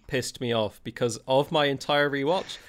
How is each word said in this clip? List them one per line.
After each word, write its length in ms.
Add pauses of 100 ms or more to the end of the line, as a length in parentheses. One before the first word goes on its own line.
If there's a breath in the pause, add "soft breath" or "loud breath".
pissed 340
me 140
off, 300
because 340 (100)
of 240
my 140
entire 440
rewatch, 480 (120)